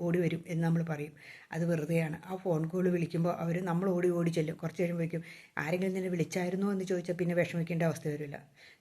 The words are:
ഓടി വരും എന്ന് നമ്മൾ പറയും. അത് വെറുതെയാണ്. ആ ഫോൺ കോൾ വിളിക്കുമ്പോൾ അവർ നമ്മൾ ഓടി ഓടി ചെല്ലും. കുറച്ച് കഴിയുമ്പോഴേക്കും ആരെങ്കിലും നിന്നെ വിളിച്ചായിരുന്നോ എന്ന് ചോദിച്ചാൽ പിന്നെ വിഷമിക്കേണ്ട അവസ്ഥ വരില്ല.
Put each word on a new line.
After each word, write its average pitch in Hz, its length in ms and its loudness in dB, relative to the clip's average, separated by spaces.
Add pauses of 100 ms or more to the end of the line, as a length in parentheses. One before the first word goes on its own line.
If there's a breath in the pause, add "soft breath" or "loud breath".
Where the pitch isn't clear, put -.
ഓടി 170 180 2
വരും 165 280 0
എന്ന് 165 180 0
നമ്മൾ 165 180 4
പറയും. 151 300 -4 (400 loud breath)
അത് 165 140 -2
വെറുതെയാണ്. 165 600 0
ആ 185 100 -6
ഫോൺ 160 320 0
കോൾ 180 200 2
വിളിക്കുമ്പോൾ 170 480 2
അവർ 170 280 -2
നമ്മൾ 180 260 2
ഓടി 180 180 2
ഓടി 170 220 2
ചെല്ലും. 160 260 0
കുറച്ച് 165 260 -4
കഴിയുമ്പോഴേക്കും 170 400 0 (360 loud breath)
ആരെങ്കിലും 180 360 0
നിന്നെ 185 160 -2
വിളിച്ചായിരുന്നോ 180 640 0
എന്ന് 190 120 -2
ചോദിച്ചാൽ 180 300 0
പിന്നെ 175 200 0
വിഷമിക്കേണ്ട 170 480 0
അവസ്ഥ 160 260 2
വരില്ല. 147 280 -4 (440 loud breath)